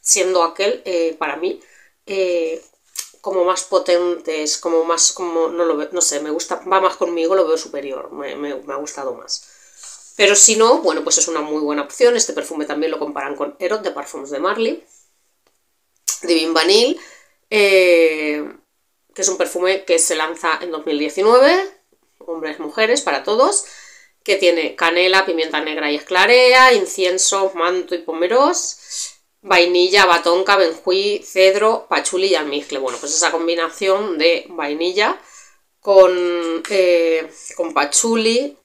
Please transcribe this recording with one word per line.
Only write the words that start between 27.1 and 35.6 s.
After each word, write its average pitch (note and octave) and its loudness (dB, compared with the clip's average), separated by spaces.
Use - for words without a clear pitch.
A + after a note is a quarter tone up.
manto F3+ -2
y F3 -4
pomerós, F#3 0
vainilla, F3+ 4
batonca, F3+ 2
benjuí, F#3+ 0
cedro, G3 2
pachuli F3+ -2
y F#3+ 2
almizcle. D3 -4
Bueno, B2+ -6
pues C#3+ -8
esa E3 0
combinación E3+ -2
de E3 2
vainilla F3 -4